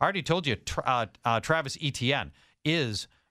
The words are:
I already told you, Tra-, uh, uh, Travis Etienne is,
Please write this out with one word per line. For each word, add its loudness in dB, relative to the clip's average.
I 2
already 0
told 0
you, 2
Tra-, -6
uh, 2
uh, 4
Travis -2
Etienne -2
is, 0